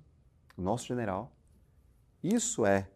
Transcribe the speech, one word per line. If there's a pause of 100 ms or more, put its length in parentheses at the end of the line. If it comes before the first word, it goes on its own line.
(580)
o
nosso
general. (880)
Isso
é